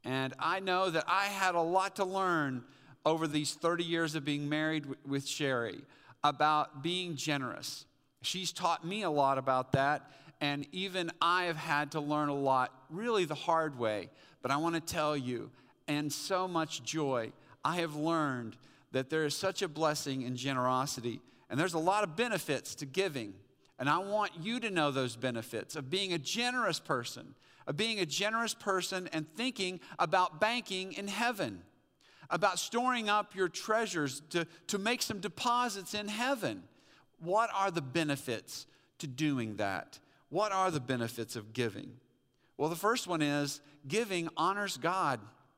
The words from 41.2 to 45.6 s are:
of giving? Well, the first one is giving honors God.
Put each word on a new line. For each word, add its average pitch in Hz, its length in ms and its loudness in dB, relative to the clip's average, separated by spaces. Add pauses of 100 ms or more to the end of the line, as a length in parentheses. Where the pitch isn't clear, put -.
of 110 180 -10
giving? 113 380 -2 (680)
Well, 151 120 2
the 170 60 -2
first 214 300 2
one 170 160 0
is 143 400 0 (260)
giving 185 500 0
honors 190 400 0
God. 151 420 0 (380)